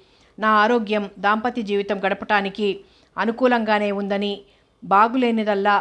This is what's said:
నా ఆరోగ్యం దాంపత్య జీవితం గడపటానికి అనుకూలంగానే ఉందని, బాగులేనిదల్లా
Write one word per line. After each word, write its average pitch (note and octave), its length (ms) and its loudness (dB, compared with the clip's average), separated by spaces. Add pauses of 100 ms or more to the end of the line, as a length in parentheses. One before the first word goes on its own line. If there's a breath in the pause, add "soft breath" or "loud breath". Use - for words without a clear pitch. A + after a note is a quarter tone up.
(380 loud breath)
నా G#3+ 120 0
ఆరోగ్యం G#3+ 560 2 (140)
దాంపత్య A3 420 0
జీవితం G3+ 380 -2
గడపటానికి G3 680 -2 (500 soft breath)
అనుకూలంగానే A3 720 0
ఉందని, G3+ 420 -4 (500 soft breath)
బాగులేనిదల్లా G#3+ 960 2